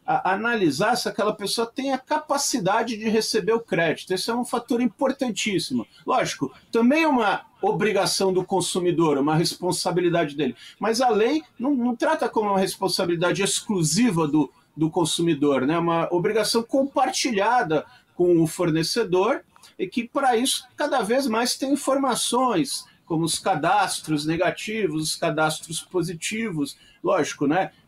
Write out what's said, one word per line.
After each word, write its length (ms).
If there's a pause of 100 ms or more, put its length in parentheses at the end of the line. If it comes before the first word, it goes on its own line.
a, 260
analisar 640
se 120
aquela 260
pessoa 320
tem 260
a 60
capacidade 1000
de 120
receber 440
o 80
crédito. 540
Esse 160
é 40
um 100
fator 360
importantíssimo. 1080 (200)
Lógico, 440 (220)
também 300
é 60
uma 340 (180)
obrigação 720
do 100
consumidor, 760
uma 180
responsabilidade 960
dele. 220 (220)
Mas 240
a 80
lei 320 (160)
não, 160
não 200
trata 340
como 220
uma 80
responsabilidade 840
exclusiva 840
do, 240 (240)
do 140
consumidor, 800
né? 120
Uma 320
obrigação 520
compartilhada 1200 (300)
com 280
o 40
fornecedor, 960 (360)
e 80
que, 220
para 280
isso, 280 (120)
cada 260
vez 240
mais 300
tem 160
informações, 1120 (200)
como 200
os 140
cadastros 840
negativos, 800
os 140
cadastros 640
positivos. 920 (260)
Lógico, 440
né? 240 (180)